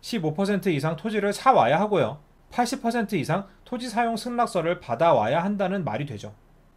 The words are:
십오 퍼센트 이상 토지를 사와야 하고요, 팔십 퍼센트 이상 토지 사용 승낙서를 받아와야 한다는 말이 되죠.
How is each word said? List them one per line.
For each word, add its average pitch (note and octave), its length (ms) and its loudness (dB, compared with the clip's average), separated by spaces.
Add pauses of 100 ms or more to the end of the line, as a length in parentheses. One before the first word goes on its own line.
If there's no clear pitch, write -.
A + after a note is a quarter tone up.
십오 D#3 320 -4
퍼센트 G3 340 0
이상 D#3 280 0
토지를 G#3 360 -2
사와야 E3+ 480 6
하고요, D#3+ 400 0 (300)
팔십 B3 320 -2
퍼센트 A#3 320 -2
이상 E3 320 -2 (180)
토지 B3 240 -8
사용 A3+ 280 0
승낙서를 F#3+ 640 -2
받아와야 C3+ 640 2
한다는 G3 400 -2
말이 A2 200 -4
되죠. G#2 300 -12 (420)